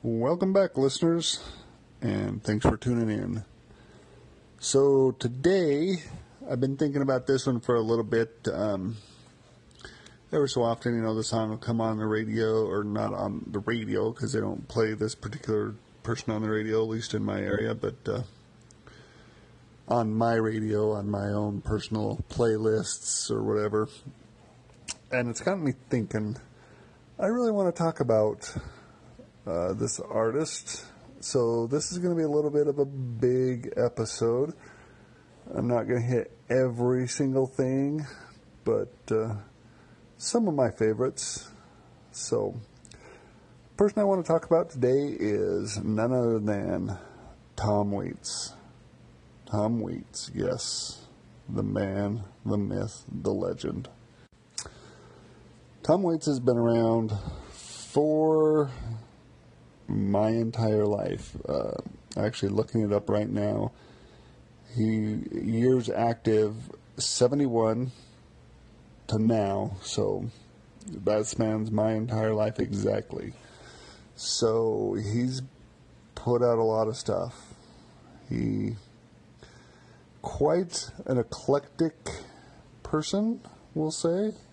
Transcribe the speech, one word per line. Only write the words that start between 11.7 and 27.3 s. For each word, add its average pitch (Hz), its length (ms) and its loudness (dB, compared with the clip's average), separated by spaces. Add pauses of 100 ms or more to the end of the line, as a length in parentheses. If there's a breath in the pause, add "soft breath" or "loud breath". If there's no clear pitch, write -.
on 110 160 0
the 107 100 -2
radio, 110 600 0
or 98 160 -2
not 104 320 -2
on 101 320 -4
the - 140 -4
radio, 107 500 -2
'cause 117 220 -6
they 110 80 0
don't 101 260 -6
play 110 280 0
this 107 200 -4
particular 107 640 -4 (260)
person 113 300 -4
on 107 100 -2
the 107 80 -2
radio, 110 320 0
at 110 60 -2
least 110 260 -6
in 107 80 0
my 101 180 -2
area, 104 320 -2
but, 113 220 -4 (140)
uh, - 140 -2 (1700 loud breath)
on 113 260 2
my 117 200 2
radio, 107 580 0
on 104 180 -4
my 101 200 -2
own 104 300 -2
personal 107 680 -2
playlists 110 1000 0
or 110 140 -2
whatever. 107 460 0 (1200)
And 123 180 0
it's 113 120 -6
got 190 180 0
me 147 140 0 (160)
thinking, 110 480 -2 (840 loud breath)
I - 80 0
really 233 240 2